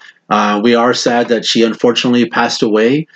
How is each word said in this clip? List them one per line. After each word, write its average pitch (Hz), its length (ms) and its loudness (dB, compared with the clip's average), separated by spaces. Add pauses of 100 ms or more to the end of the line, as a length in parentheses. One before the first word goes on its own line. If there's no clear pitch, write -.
(300)
uh, 104 320 0
we 120 120 2
are 120 200 2
sad 120 340 -2
that 113 160 -2
she - 180 0
unfortunately 117 680 0
passed 120 340 -2
away. 120 540 0